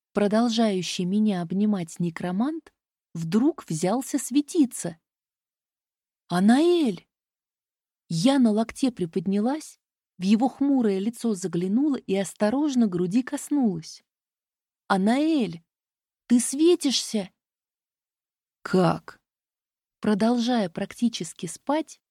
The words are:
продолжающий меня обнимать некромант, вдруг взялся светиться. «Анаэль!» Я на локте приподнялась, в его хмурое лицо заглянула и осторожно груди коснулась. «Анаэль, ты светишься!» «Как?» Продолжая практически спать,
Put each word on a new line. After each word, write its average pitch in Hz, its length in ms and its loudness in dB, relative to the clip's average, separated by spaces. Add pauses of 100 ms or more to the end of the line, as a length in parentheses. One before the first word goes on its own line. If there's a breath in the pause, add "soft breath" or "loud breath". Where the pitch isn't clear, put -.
(140)
продолжающий 214 920 0
меня 196 380 0
обнимать 185 580 -2
некромант, 185 760 -4 (400)
вдруг 190 540 0
взялся 185 500 -2
светиться. 262 800 -2 (1300)
«Анаэль!» 240 760 2 (1000)
Я 226 320 2
на 233 120 4
локте 233 400 -2
приподнялась, 202 880 -4 (380)
в 180 60 -8
его 214 240 4
хмурое 254 520 0
лицо 226 340 -2
заглянула 190 640 -2
и - 180 -4
осторожно 233 720 0
груди 180 340 0
коснулась. 247 840 -4 (840)
«Анаэль, 220 760 0 (640)
ты 240 120 4
светишься!» 269 920 0 (1300)
«Как?» 170 580 0 (800)
Продолжая 226 680 0
практически - 760 -6
спать, - 640 -4